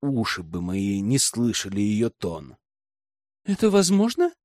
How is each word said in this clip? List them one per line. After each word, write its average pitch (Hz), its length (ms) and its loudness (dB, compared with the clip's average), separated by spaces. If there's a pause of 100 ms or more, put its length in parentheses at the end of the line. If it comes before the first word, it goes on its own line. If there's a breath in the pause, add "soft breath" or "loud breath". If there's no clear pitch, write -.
Уши 120 400 -2
бы 85 200 -6
мои 98 380 0
не 117 180 2
слышали 110 600 -2
её 107 300 0
тон. 78 460 -10 (880)
Это 202 260 2
возможно? 202 640 2 (120)